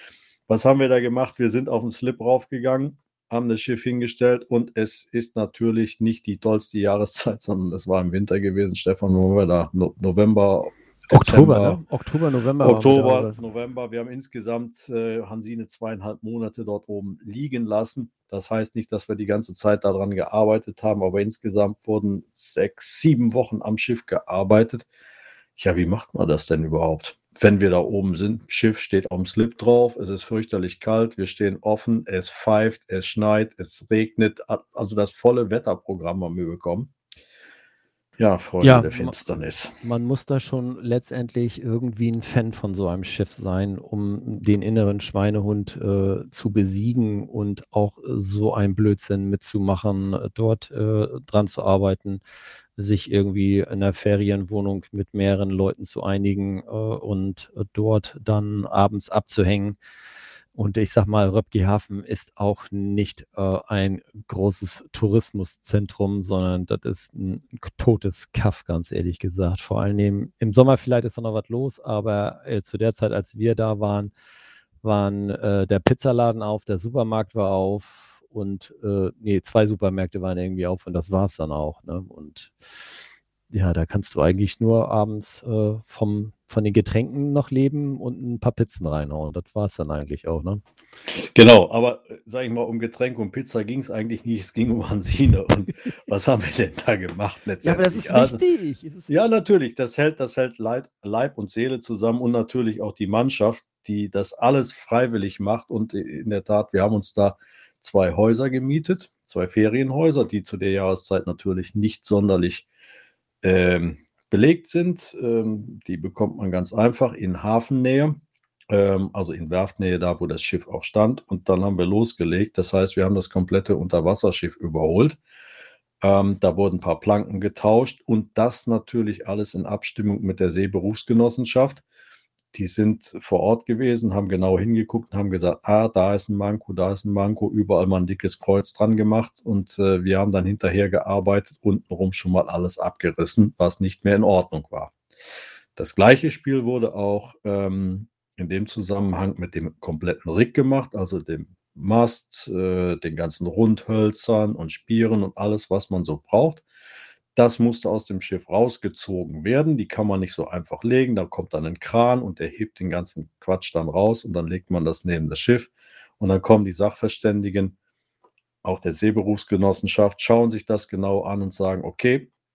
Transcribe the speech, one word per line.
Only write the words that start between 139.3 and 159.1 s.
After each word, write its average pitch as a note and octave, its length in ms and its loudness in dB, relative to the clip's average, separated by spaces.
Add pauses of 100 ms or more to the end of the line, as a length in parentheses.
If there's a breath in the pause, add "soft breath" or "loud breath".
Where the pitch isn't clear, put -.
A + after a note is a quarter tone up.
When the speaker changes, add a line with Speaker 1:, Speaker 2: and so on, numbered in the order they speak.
Speaker 1:
und, G2+ 340 -4
äh, F#2+ 240 2
wir F#2+ 160 2
haben G2+ 140 2
dann F#2 140 2
hinterher G2 440 0
gearbeitet, G2 680 0
untenrum F#2+ 520 -2
schon F#2 200 -2
mal F2+ 160 2
alles F2+ 320 -4
abgerissen, F2+ 760 0
was F2 220 0
nicht F#2+ 260 -4
mehr G2+ 120 4
in G#2+ 80 4
Ordnung F2+ 460 2
war. - 220 -10 (840 loud breath)
Das - 180 -8
gleiche C3+ 380 6
Spiel C3+ 320 -2
wurde A#2 300 -2
auch, G2+ 400 -4 (100)
ähm, G2 640 -2 (280)
in F2+ 120 -8
dem F#2+ 180 -4
Zusammenhang G2 720 -4
mit F2 160 -10
dem D#2+ 260 -8
kompletten E2+ 520 -6
Rig A2+ 220 2
gemacht, C3+ 420 0
also F#2 240 -4
dem D#2 360 -10 (180)
Mast, A2+ 720 0
äh, F#2 480 -2
den D#2+ 200 -8
ganzen E2 300 -6
Rundhölzern G#2+ 1080 2
und D#2+ 160 -10
Spieren A2+ 500 0
und F#2+ 160 -6
alles, G#2 320 -2
was F#2+ 200 -2
man F#2 140 -2
so D2+ 140 -6 (100)
braucht. D#3 360 2 (720 loud breath)
Das A#2+ 240 4
musste A#2 280 0
aus G#2+ 180 -2
dem F#2+ 140 -8
Schiff - 300 -8
rausgezogen F#2 920 -2